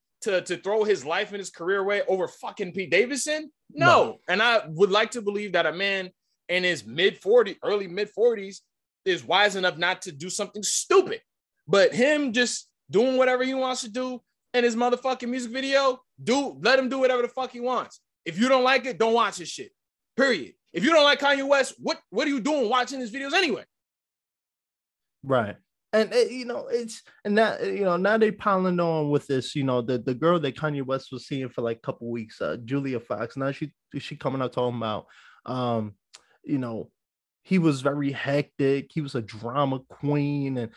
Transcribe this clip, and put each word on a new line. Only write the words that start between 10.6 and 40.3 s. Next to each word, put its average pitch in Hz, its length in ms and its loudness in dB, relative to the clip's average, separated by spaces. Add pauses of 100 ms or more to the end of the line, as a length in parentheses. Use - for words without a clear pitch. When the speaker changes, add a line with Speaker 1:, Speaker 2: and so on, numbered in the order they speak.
Speaker 1:
stupid. - 560 2 (480)
But 185 260 6
him 277 400 2
just - 360 -2 (200)
doing 247 280 2
whatever 254 260 4
he 262 100 -2
wants 262 280 -2
to 240 80 -12
do 254 320 -6 (320)
in 247 100 4
his 233 120 2
motherfucking 247 540 0
music 247 220 -6
video, 269 500 0 (220)
do, 233 380 0
let 247 160 4
him 262 120 0
do 262 100 -2
whatever 254 220 2
the 240 60 -2
fuck 254 240 -8
he 240 80 -14
wants. 240 400 -4 (260)
If 160 120 -8
you 240 100 4
don't 254 160 6
like 254 220 4
it, 214 140 -6
don't 226 140 4
watch 214 240 2
his 165 120 -12
shit. 113 220 -14 (440)
Period. 208 380 2 (180)
If 170 120 -4
you 302 80 4
don't 311 120 8
like - 160 4
Kanye 277 280 2
West, 277 320 2
what, 311 200 -4 (100)
what 262 180 -2
are - 20 0
you 277 100 -2
doing 262 300 0
watching 254 300 -2
his 233 120 -8
videos 277 220 -6
anyway? 311 300 0 (1600)
Speaker 2:
Right. 123 320 0 (380)
And, 214 180 2
uh, 226 60 0
you 240 280 0
know, 240 220 -8
it's, 233 360 -6 (200)
and 208 140 0
that, 220 240 2
uh, 175 40 -2
you 196 180 -4
know, 175 140 2
now 202 200 2
they 220 140 4
piling 185 480 0
on 160 300 0
with 147 180 0
this, 131 280 -2
you 143 80 0
know, 127 180 2
the, 123 180 -2
the 127 140 -4
girl 165 260 2
that 139 160 -2
Kanye 147 280 -4
West 131 280 -6
was 127 160 -12
seeing 131 220 -6
for, 127 120 -6
like, 117 160 -2
a - 40 -20
couple 120 280 -8
weeks, 113 320 -8
uh, 82 240 -4
Julia 131 340 -4
Fox. 110 380 -8
Now 135 140 -2
she, 143 200 -8 (280)
she - 160 -12
coming 135 260 -4
out 127 120 -4
talking 123 240 -2
about, 110 280 -4 (400)
um, 117 480 -4 (500)
you 143 140 -2
know, 117 320 -6 (540)
he 190 160 2
was 147 220 2
very 143 300 -2
hectic. 139 800 -2
He 160 100 -4
was 139 140 -8
a 123 60 -2
drama 123 680 -4
queen. 143 680 -2